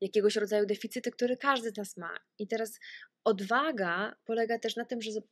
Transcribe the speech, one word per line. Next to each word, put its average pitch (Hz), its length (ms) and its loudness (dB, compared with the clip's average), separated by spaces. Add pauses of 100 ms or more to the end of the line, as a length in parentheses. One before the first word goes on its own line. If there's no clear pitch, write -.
jakiegoś 208 360 4
rodzaju 208 300 2
deficyty, 220 440 -4
które 247 260 0
każdy 262 340 0
z 196 60 -10
nas 202 200 -8
ma. 175 220 -10 (200)
I 208 100 -6
teraz 220 300 -2 (500)
odwaga 202 960 2
polega 226 340 0
też 226 180 -4
na 233 80 -4
tym, 233 180 -4
że, 220 80 -4 (220)